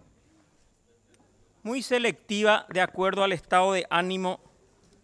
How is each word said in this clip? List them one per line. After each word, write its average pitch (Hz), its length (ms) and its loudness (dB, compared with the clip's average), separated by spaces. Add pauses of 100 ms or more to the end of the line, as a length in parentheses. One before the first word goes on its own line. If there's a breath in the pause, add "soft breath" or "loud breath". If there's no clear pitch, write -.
(1600)
muy 240 200 -6
selectiva 214 840 0
de 185 140 0
acuerdo 190 420 0
al 196 80 0
estado 185 400 2
de 185 180 -2
ánimo 185 520 -2 (640)